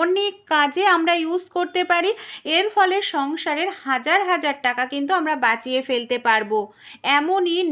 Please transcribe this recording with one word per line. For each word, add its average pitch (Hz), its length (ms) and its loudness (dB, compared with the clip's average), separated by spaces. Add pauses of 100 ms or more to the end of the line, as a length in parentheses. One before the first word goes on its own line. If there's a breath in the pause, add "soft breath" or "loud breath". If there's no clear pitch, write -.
অনেক 381 300 0 (200)
কাজে 294 300 2 (120)
আমরা 339 200 2 (100)
ইউজ 359 200 -2 (120)
করতে 359 340 -2
পারি। 349 200 2 (460 loud breath)
এর 381 180 2
ফলে 381 220 4 (180)
সংসারের 311 560 -2 (140)
হাজার 269 360 0 (100)
হাজার 294 260 0 (100)
টাকা 247 160 -2 (100)
কিন্তু 285 280 -2
আমরা 311 140 0 (100)
বাঁচিয়ে 240 440 0
ফেলতে 240 280 -2 (100)
পারবো। 214 320 2 (580 loud breath)
এমনই 349 420 0 (140)